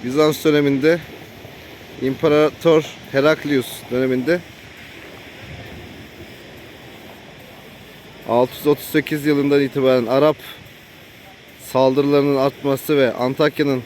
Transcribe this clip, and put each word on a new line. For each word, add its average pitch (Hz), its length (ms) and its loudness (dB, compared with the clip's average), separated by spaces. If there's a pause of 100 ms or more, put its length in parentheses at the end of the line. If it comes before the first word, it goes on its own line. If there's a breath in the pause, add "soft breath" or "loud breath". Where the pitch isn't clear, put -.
Bizans 147 420 0
döneminde 147 540 2 (1000)
İmparator 151 840 2 (260)
Heraklius 143 560 0 (240)
döneminde 131 480 0 (4000)
altı 123 280 2
yüz 143 100 -2
otuz 147 180 0
sekiz 147 400 -4
yılından 143 360 2
itibaren 131 440 2
Arap 139 320 2 (1300)
saldırılarının 139 680 2
artması 139 600 -2
ve 131 160 2
Antakya'nın 135 720 -2